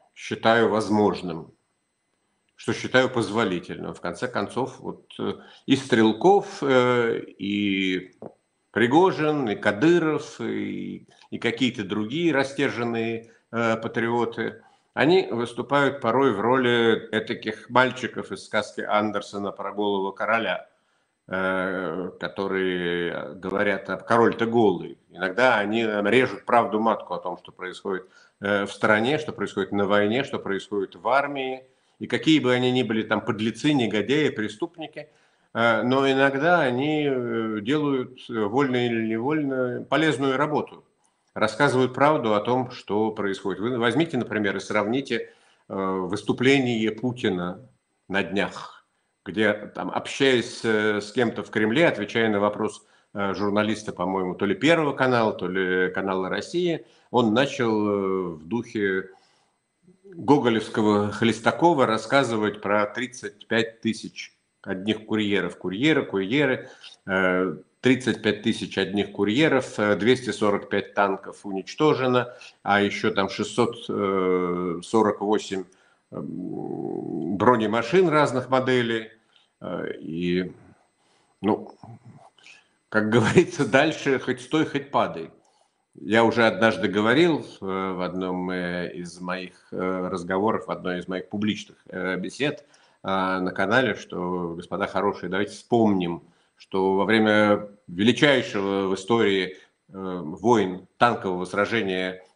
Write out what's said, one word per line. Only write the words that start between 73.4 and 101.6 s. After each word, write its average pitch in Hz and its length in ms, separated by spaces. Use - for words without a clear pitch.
э, 92 960
сорок 104 400
восемь, 101 420
м, - 1300
бронемашин 117 720
разных 131 420
моделей. 123 600
Э, 87 360
и, 87 540
ну, - 340
как 107 180
говорится, 120 580
дальше 135 520
хоть 123 240
стой, 156 240
хоть 139 240
падай. 87 400
Я 110 300
уже 113 220
однажды 107 420
говорил, 120 520
э, 95 320
в 90 80
одном, 92 500
э, 90 440
из 87 260
моих, 90 520
э, 92 360
разговоров, 95 580
в - 40
одной 87 300
из 87 80
моих 95 200
публичных, 104 480
э, 92 300
бесед, - 480
э, - 40
на 95 440
канале, 104 440
что, 90 600
господа 90 320
хорошие, 95 420
давайте 101 240
вспомним, 95 680
что 95 380
во 98 100
время 107 640
величайшего 104 1000
в 95 60
истории, 98 640
э, - 0
войн 92 920
танкового 95 480
сражения 95 800